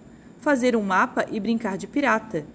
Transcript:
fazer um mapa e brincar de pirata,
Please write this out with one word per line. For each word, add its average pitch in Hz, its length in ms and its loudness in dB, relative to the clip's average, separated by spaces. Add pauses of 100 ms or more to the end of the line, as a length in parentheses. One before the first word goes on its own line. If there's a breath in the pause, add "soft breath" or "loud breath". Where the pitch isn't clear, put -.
(400 loud breath)
fazer 247 340 2
um 220 80 2
mapa 202 480 0
e 208 80 -4
brincar 214 400 -2
de 190 80 -10
pirata, 220 580 0 (100)